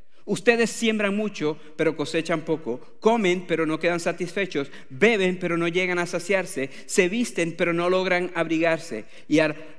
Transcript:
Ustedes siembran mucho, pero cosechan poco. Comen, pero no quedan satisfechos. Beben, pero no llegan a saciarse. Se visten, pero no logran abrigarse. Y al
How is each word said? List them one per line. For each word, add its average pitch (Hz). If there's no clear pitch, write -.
Ustedes 233
siembran 214
mucho, 196
pero 156
cosechan 160
poco. 135
Comen, 190
pero 160
no 156
quedan 170
satisfechos. 170
Beben, 185
pero 175
no 170
llegan 180
a 175
saciarse. 180
Se 180
visten, 175
pero 170
no 175
logran 185
abrigarse. 160
Y 151
al 156